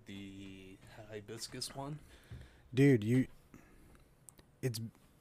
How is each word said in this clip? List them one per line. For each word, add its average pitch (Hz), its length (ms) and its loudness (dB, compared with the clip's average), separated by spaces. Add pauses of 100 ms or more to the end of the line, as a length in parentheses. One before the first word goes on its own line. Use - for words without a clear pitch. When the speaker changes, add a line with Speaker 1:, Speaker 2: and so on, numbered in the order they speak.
Speaker 1:
the 98 720 -14 (320)
hibiscus 110 640 -10
one. 139 240 -8 (720)
Speaker 2:
Dude, 127 320 8
you, 123 220 4 (1400)
it's, 113 180 -2 (400)